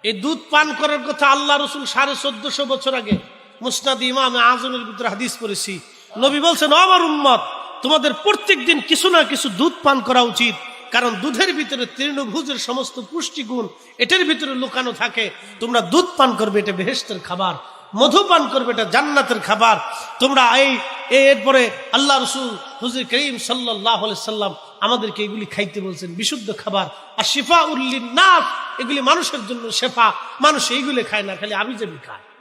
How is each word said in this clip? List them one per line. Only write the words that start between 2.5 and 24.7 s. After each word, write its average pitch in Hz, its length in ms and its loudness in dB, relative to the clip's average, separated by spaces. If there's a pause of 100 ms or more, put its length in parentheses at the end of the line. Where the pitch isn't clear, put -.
বছর 262 300 -2
আগে 214 160 -4 (500)
মুসনাদ 254 400 -2
ইমাম 254 340 0
আজমের 247 440 2
ভিতরে 226 280 -8
হাদিস 208 320 -6
পড়েছি। 202 400 -6 (380)
নবী 277 220 2
বলছেন, 302 340 2
"ও - 20 6
আমার 370 260 6
উম্মত, 294 380 4 (420)
তোমাদের 285 320 2
প্রত্যেক 403 520 0
দিন 311 160 2
কিছু - 280 0
না 330 140 6
কিছু 269 260 -2
দুধ 254 240 0 (100)
পান 277 180 4
করা 247 200 2
উচিত, 233 340 0 (360)
কারণ 233 240 2
দুধের 269 380 0
ভিতরে 254 320 -4
তৃণভোজের 277 720 -6
সমস্ত 254 420 -6
পুষ্টিগুণ 247 680 -6 (300)
এটার 349 280 2
ভিতরে 285 300 -2
লুকানো 254 360 -4
থাকে। 220 380 -4 (300)
তোমরা 233 220 0
দুধ 185 240 4 (120)
পান 254 180 4
করবে, 208 240 0
এটা 202 120 -2
বেহেশতের 190 480 -4
খাবার, 180 360 -4 (400)
মধু 302 280 6
পান 330 260 4
করবে, 247 220 0
এটা 220 120 -2
জান্নাতের 254 560 2
খাবার। 214 380 4 (420)
তোমরা 254 380 4
এই, 269 200 4 (320)
এরপরে 262 600 6 (220)
আল্লাহ 269 320 4
রসুল 247 340 -6 (240)
হুজুর 247 300 -4
করিম 262 260 0
সাল্লাল্লাহু 226 600 -2
আলাইহি 208 280 -4
সাল্লাম 208 300 -4 (260)